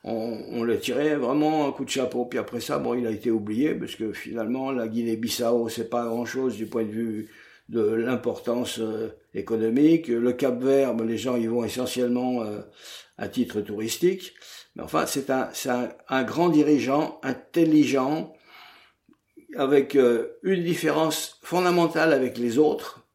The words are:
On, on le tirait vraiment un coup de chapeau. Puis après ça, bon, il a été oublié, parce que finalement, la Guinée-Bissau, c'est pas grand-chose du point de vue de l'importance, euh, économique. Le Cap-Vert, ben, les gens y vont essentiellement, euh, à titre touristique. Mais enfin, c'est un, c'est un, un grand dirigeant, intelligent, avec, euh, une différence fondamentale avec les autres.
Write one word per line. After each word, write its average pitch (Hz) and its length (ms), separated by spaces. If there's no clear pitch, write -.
On, 110 380
on 117 140
le 117 160
tirait 143 340
vraiment 147 540
un 135 40
coup 135 120
de 120 60
chapeau. 127 340
Puis 123 160
après 117 200
ça, 143 180
bon, 123 160
il 123 120
a 113 40
été 110 200
oublié, 113 440
parce 117 200
que 110 180
finalement, 120 600
la 120 160
Guinée-Bissau, 117 800
c'est 113 200
pas 120 160
grand-chose 120 520
du 110 100
point 113 180
de 104 60
vue 107 400
de 117 120
l'importance, 117 1000
euh, 110 280
économique. 117 760
Le 120 240
Cap-Vert, 127 600
ben, 113 120
les 113 100
gens 123 200
y 113 100
vont 117 180
essentiellement, 123 760
euh, 104 180
à 101 120
titre 110 320
touristique. 113 760
Mais - 80
enfin, - 240
c'est - 240
un, 131 220
c'est - 180
un, 123 180
un 131 160
grand 151 240
dirigeant, 147 720
intelligent, 147 1120
avec, 135 380
euh, 120 480
une 185 220
différence 160 800
fondamentale 170 680
avec 127 260
les 120 200
autres. - 560